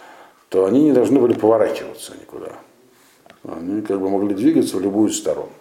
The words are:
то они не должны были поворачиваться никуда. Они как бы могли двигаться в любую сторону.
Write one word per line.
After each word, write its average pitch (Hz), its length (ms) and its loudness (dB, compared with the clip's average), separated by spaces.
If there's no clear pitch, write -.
то 95 160 2
они 127 200 4
не 151 60 4
должны 123 280 4
были 120 140 4
поворачиваться - 840 0
никуда. - 340 -16
Они 90 400 -8
как 98 180 -2
бы 95 80 -2
могли 101 240 0
двигаться 123 440 0
в 90 40 -2
любую 101 300 0
сторону. 71 380 -6